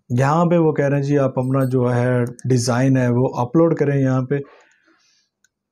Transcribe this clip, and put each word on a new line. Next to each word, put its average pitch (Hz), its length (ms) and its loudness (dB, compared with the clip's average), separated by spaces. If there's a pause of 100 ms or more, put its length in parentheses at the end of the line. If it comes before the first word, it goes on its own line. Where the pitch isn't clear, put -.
(180)
یہاں 147 260 2
پہ 170 120 2
وہ 160 160 2
کہہ 147 120 -2
رہے 139 120 0
ہیں 139 80 -2
جی 143 140 0
آپ 135 200 -2
اپنا 131 260 0
جو 123 300 0
ہے 123 300 0 (240)
ڈیزائن 127 480 2
ہے 127 140 2
وہ 123 260 2
اپلوڈ 165 380 2
کریں 147 260 -2
یہاں 131 220 0
پہ، 135 140 -4 (1400)